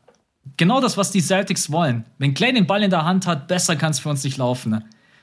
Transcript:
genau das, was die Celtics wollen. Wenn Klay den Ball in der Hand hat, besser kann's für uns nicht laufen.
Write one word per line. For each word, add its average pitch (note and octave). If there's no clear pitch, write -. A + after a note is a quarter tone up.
genau A3
das, A3
was G3
die F#3+
Celtics F#3+
wollen. C#3
Wenn C#3
Klay A#3+
den G3+
Ball G3+
in G3
der D#3+
Hand F#3
hat, D#3+
besser F3+
kann's D#3
für D3+
uns C#3
nicht C3+
laufen. B2